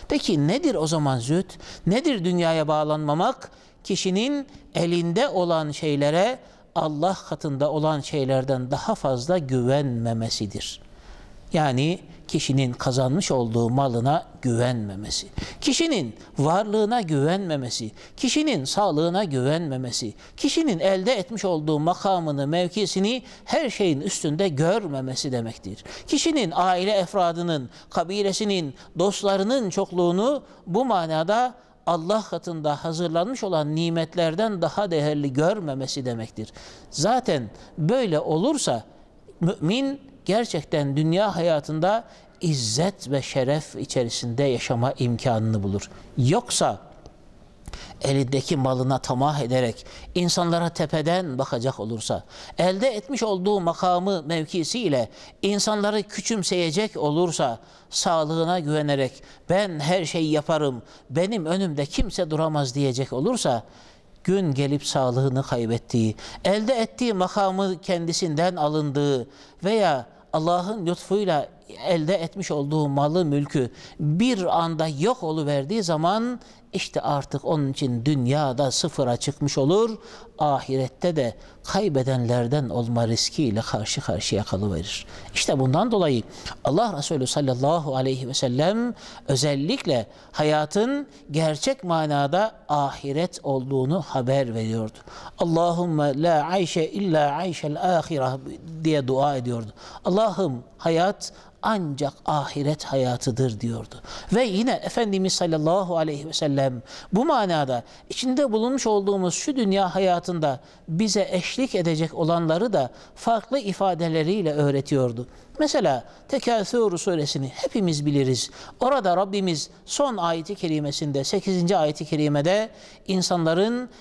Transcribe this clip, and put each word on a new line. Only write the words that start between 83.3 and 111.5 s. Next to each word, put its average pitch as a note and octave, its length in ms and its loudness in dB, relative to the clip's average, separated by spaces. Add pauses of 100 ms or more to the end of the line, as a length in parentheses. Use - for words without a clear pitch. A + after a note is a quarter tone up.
karşı G#2+ 400 -4
karşıya G#2 440 -2
kalıverir. F#2+ 640 -4 (280)
İşte - 260 2
bundan D3+ 300 2
dolayı D#3 320 2 (420)
Allah F#3 340 2
Resulü C#3 280 -2
sallallahu C#3 720 0
aleyhi C3 320 -2
ve B2+ 60 -8
sellem F3+ 600 0 (340)
özellikle C#3+ 800 0 (260)
hayatın G3+ 760 0 (240)
gerçek D#3 540 0
manada D#3+ 680 2 (160)
ahiret D3 720 -2
olduğunu C3+ 600 0
haber C3 520 0
veriyordu. A2 440 -2 (400)
"Allahümme E3 840 2
la E3 200 4
ayşe E3+ 440 0
illa D#3 440 2
ayşel E3 680 0
ahireh" C3+ 400 -2 (460)
diye D3+ 240 2
dua C#3 280 2
ediyordu. A#2+ 360 -4 (320)
"Allah'ım F3+ 580 0 (160)
hayat E3+ 540 0 (300)
ancak D3+ 500 -2 (140)
ahiret D3 580 -2
hayatıdır." B2 760 0
diyordu. A#2 340 -6 (380)
Ve A#3 120 4
yine A3+ 280 2
Efendimiz F#3+ 600 0
sallallahu E3+ 640 2
aleyhi D#3 320 -2
ve D#3 40 -10
sellem C3+ 500 0 (300)
bu G#3+ 120 4
manada E3+ 580 2 (280)
içinde B3+ 420 0
bulunmuş A#3+ 340 0
olduğumuz G3 480 2
şu C#4+ 220 -2
dünya G3 380 2
hayatında F3 640 0 (280)
bize F#3+ 420 2
eşlik G3 440 -2